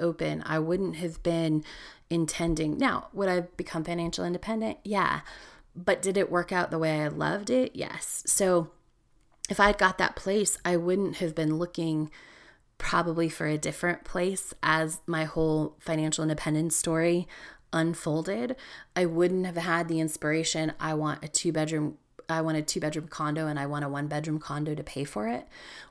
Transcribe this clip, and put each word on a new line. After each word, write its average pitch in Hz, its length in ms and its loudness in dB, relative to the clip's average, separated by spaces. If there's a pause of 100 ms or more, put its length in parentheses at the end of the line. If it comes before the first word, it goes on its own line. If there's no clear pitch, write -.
open. 160 440 0
I 156 140 -2
wouldn't 165 380 0
have 165 260 -6
been 160 400 2 (480)
intending. 165 640 0
Now, - 360 0
would 196 160 0
I 180 140 2 (140)
become 160 280 -4
financial 170 400 -2
independent? 214 580 -4
Yeah. 202 380 0 (560)
But 180 260 0
did 190 140 2
it 196 120 2
work 175 220 0
out 180 220 0
the 165 60 0
way 156 240 2
I 151 60 0
loved 156 420 -2
it? 254 260 2
Yes. - 500 -4
So 180 460 4 (760)
if 202 120 2
I 202 60 10
had 202 120 6
got 185 200 4
that - 180 2
place, 196 480 2
I 180 120 4
wouldn't 180 420 2
have 165 180 -2
been 156 200 2
looking 160 540 -2 (680)
probably 165 520 2
for 160 160 -4
a 151 100 0
different 170 480 -2
place 185 480 0 (100)
as 160 440 2
my 160 180 0
whole 156 540 2
financial 156 440 0
independence 156 540 2
story 170 500 2 (460)
unfolded. 165 800 0 (400)
I 180 120 4
wouldn't 180 400 2
have 170 100 -4
had 170 320 0
the 165 100 2
inspiration, 160 800 0
"I 156 140 -2
want 151 320 -2
a 156 40 -8
two-bedroom, 156 680 0 (320)
I 160 140 0
want 156 160 0
a 151 40 -2
two-bedroom 151 460 -4
condo 156 380 -2
and 147 120 -2
I 139 60 -2
want 147 220 -4
a - 20 -4
one-bedroom 151 520 -2
condo 151 340 -4
to - 80 -6
pay - 220 -6
for 208 220 -4
it," 240 220 -6 (420)